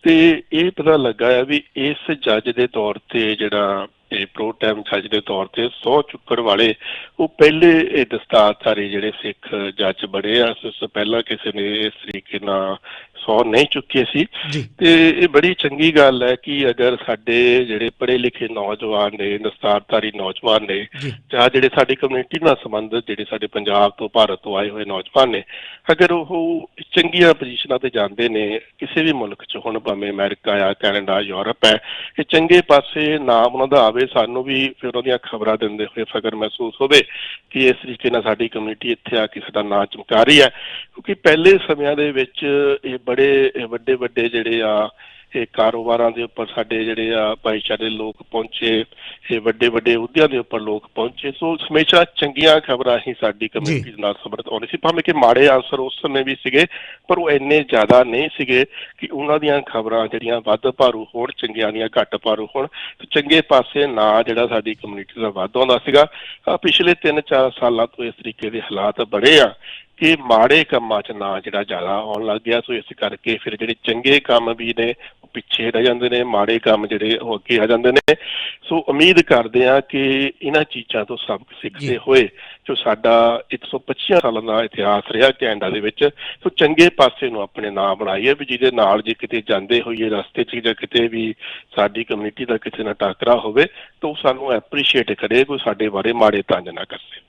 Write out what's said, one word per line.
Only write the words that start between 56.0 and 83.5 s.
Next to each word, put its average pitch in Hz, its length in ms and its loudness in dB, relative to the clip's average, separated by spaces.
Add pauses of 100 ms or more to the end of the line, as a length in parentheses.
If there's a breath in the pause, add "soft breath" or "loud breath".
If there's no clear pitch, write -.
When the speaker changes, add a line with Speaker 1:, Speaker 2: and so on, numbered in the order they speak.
Speaker 1:
ਸਮੇਂ 135 220 -2
ਵੀ 135 120 -4
ਸੀਗੇ, 135 300 2 (420 loud breath)
ਪਰ 180 100 0
ਉਹ 165 140 -2
ਇੰਨੇ 143 320 2
ਜ਼ਿਆਦਾ 123 400 4
ਨਹੀਂ 123 340 -2
ਸੀਗੇ 127 280 2 (320 loud breath)
ਕਿ - 140 -12
ਉਹਨਾਂ 147 280 -2
ਦੀਆਂ 147 220 0
ਖਬਰਾਂ 113 460 -2
ਜਿਹੜੀਆਂ 113 380 -4
ਵੱਧ 110 240 0
ਭਾਰੂ 123 340 0 (120)
ਹੋਣ, 123 220 -6
ਚੰਗੀਆਂ 110 340 -4
ਦੀਆਂ 110 180 -4 (120)
ਘੱਟ 107 140 -4
ਭਾਰੂ 107 400 -2
ਹੋਣ। 139 120 -4
ਤੇ - 540 -6
ਚੰਗੇ 151 200 2
ਪਾਸੇ 143 460 2
ਨਾਂ 110 360 2
ਜਿਹੜਾ 117 240 -2
ਸਾਡੀ 110 280 -4
ਕਮਿਊਨਿਟੀ 101 460 -14
ਦਾ 107 80 -2
ਵੱਧ 98 280 -6
ਆਉਂਦਾ 127 280 4
ਸੀਗਾ। 143 200 6 (440 loud breath)
ਆਹ 170 80 0
ਪਿਛਲੇ 175 360 2
ਤਿੰਨ 151 280 0
ਚਾਰ 131 380 0
ਸਾਲਾਂ 117 280 0
ਤੋਂ - 180 -10
ਇਸ 113 140 -10
ਤਰੀਕੇ 110 300 -10
ਦੇ 113 120 -8
ਹਾਲਾਤ 101 400 -4
ਬਣੇ 123 380 6
ਆ 110 160 4 (420 loud breath)
ਕਿ 160 220 2
ਮਾੜੇ 127 440 4
ਕੰਮਾਂ 110 380 -2
'ਚ - 100 -14
ਨਾਂ 98 300 -6
ਜਿਹੜਾ 101 220 -6
ਜ਼ਿਆਦਾ 90 260 -6
ਆਉਣ 107 360 -6
ਲੱਗ 110 200 -4
ਗਿਆ। 117 200 0
ਸੋ 123 80 -6
ਇਸ 110 100 -6 (140)
ਕਰਕੇ 107 440 -4
ਫਿਰ 107 160 -8
ਜਿਹੜੇ 113 260 -6
ਚੰਗੇ 123 360 2
ਕੰਮ 117 340 2
ਵੀ 117 260 -6
ਨੇ 117 140 -2 (300 loud breath)
ਉਹ - 100 -20
ਪਿੱਛੇ 117 380 -4
ਰਹਿ 113 120 0
ਜਾਂਦੇ 123 260 2
ਨੇ, 123 140 0
ਮਾੜੇ 113 360 0
ਕੰਮ 107 280 2
ਜਿਹੜੇ 107 300 -2
ਉਹ 113 200 -6
ਅੱਗੇ 123 220 0
ਆ 107 60 2
ਜਾਂਦੇ 120 260 2
ਨੇ। 151 240 4 (540 loud breath)
ਸੋ 165 200 -2
ਉਮੀਦ 170 320 6
ਕਰਦੇ 123 460 2
ਆ 135 120 4
ਕਿ 135 520 -2 (100)
ਇਹਨਾਂ 151 220 0
ਚੀਜ਼ਾਂ 113 420 -6
ਤੋਂ 120 120 -10
ਸਬਕ 110 300 -8 (140)
ਸਿੱਖਦੇ 139 260 -10
Speaker 2:
ਜੀ। 123 100 -2
Speaker 1:
ਹੋਏ 131 320 4 (360 loud breath)
ਜੋ 135 100 -6
ਸਾਡਾ 117 760 2